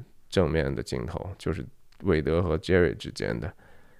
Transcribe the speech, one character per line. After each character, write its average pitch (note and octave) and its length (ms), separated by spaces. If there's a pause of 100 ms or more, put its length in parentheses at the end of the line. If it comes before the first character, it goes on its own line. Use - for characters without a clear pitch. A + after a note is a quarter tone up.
(280)
正 F2 220
面 C#2+ 240
的 A#1+ 80
镜 A#1+ 240
头， - 320
就 - 160
是 D2+ 100 (380)
韦 E2 180
德 D#2 220
和 E2 160
Jerry E2+ 360
之 - 160
间 G#1 300
的。 E2+ 100 (480)